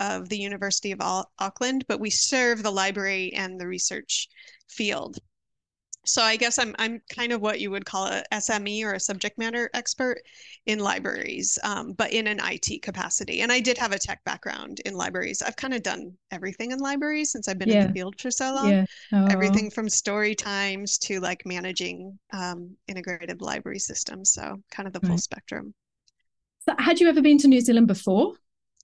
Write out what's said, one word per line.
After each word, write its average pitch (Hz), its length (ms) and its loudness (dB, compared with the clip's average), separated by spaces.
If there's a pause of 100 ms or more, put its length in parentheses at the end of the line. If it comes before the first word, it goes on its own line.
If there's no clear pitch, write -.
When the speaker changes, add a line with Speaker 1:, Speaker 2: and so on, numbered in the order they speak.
Speaker 1:
of 185 300 -4
the 208 80 -2
University 196 540 -4
of 185 100 -6
Au-, 185 240 -2 (120)
Auckland, 254 480 -2
but 202 140 -2
we 214 80 -2
serve 240 540 2
the 208 100 0
library 190 640 0
and 185 260 -4
the 180 60 -8
research - 600 -4 (420)
field. - 500 -4 (880)
So - 160 2
I 220 140 4
guess 240 220 0
I'm, 220 200 0
I'm 226 320 -2
kind 240 220 -2
of 226 100 0
what 214 180 -2
you 202 120 -4
would 196 120 -6
call 190 220 -4
a 196 240 -2
S 214 180 -2
M 208 200 0
E 214 160 -4
or 202 100 -2
a 190 60 -4
subject 208 360 -4
matter 233 380 -2
expert - 480 -2 (420)
in 214 140 0
libraries, - 840 -2
um, 202 300 -4
but 208 200 -2
in 220 160 0
an 202 120 -2
I 180 160 -2
T - 220 -6
capacity. - 640 -4
And 233 100 0
I 247 80 4
did 240 180 2
have 226 140 -2
a 196 60 -4
tech - 260 -6
background - 600 -8
in 196 100 -6
libraries. 180 480 -4
I've - 140 -4
kind 262 180 -4
of 226 80 -4
done 180 340 -6 (140)
everything 190 400 -8
in 262 80 -6
libraries 294 540 -2
since 214 160 -6
I've 190 100 -2
been 190 100 0
in 214 80 6
Speaker 2:
Yeah. 196 120 6
Speaker 1:
the 190 40 0
field 185 260 -4
for 254 120 -6
so 262 240 -2
long. 220 160 2
Speaker 2:
Yeah. 190 160 6 (260)
Oh. 196 140 6
Speaker 1:
Everything 196 440 4
from 220 180 -4
story 214 480 0
times 196 640 -2
to, 196 220 -4
like, 180 240 -4
managing, 180 720 -6 (140)
um, 180 440 -8 (100)
integrated 180 560 -8
library - 380 -6
systems. - 520 -2
So - 380 -4
kind 196 160 -10
of 185 60 -10
the 180 80 -8
full 180 100 0
Speaker 2:
Right. 175 100 2
Speaker 1:
spectrum. - 540 -10 (840)
Speaker 2:
So 320 180 0
had 330 220 4
you 339 80 10
ever 294 120 6
been 294 180 10
to 285 100 10
New 254 120 10
Zealand 233 280 8
before? 202 460 4 (500)